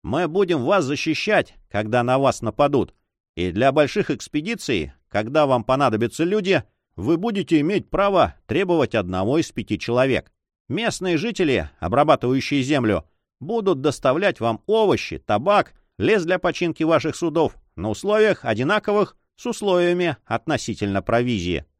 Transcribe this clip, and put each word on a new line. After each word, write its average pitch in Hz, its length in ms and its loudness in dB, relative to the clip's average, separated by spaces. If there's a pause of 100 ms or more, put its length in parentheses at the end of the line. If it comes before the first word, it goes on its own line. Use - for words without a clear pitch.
Мы 151 240 -2
будем 170 360 0
вас 135 220 2
защищать, 151 680 -2 (160)
когда 107 320 0
на 127 160 2
вас 135 240 0
нападут, 135 500 0 (420)
и 87 160 -2
для 123 200 2
больших 151 400 2
экспедиций, 151 840 -4 (160)
когда 135 380 0
вам 123 160 2
понадобятся 127 600 0
люди, 185 400 0 (320)
вы 131 220 0
будете 185 440 0
иметь 175 280 -2
право 185 460 2 (100)
требовать 165 480 0
одного 98 460 0
из - 120 -4
пяти 104 280 -6
человек. 127 520 0 (360)
Местные 190 500 -2
жители, 143 520 -2 (100)
обрабатывающие 131 840 0
землю, 120 420 0 (340)
будут 190 420 -2
доставлять 151 580 0
вам 113 260 -4
овощи, 202 540 0
табак, 170 540 0 (260)
лес 175 240 2
для 175 160 -2
починки 165 440 -2
ваших 156 320 2
судов 160 400 0 (200)
на 92 140 -6
условиях, 208 540 0
одинаковых 185 720 0 (200)
с - 100 -20
условиями 180 800 0
относительно 104 760 -4
провизии. 104 640 -2 (140)